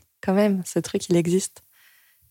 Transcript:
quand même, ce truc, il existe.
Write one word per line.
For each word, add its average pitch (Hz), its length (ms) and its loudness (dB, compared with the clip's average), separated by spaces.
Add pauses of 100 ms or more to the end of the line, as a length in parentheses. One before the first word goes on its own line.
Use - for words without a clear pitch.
(260)
quand 190 80 0
même, 196 320 2
ce - 140 -4
truc, - 300 -4
il 175 60 4
existe. 175 460 0 (680)